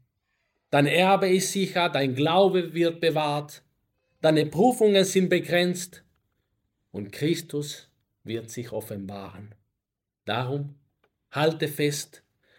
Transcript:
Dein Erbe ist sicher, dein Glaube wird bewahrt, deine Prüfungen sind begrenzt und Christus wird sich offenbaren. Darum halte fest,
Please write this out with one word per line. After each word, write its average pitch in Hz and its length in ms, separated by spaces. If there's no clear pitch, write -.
Dein 143 180
Erbe 185 400
ist 185 240
sicher, 180 360
dein 135 280
Glaube 170 580
wird 165 260
bewahrt, 147 600
deine 156 260
Prüfungen 202 580
sind 190 240
begrenzt 175 760
und 101 220
Christus 147 760
wird 113 260
sich 117 220
offenbaren. 101 800
Darum 131 500
halte 156 380
fest, - 560